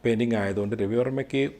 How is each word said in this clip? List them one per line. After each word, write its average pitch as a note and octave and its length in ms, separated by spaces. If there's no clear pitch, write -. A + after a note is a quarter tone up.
പെയിൻറ്റിങ് A#2 340
ആയതുകൊണ്ട് G2+ 400
രവിവർമ്മയ്ക്ക് C3 680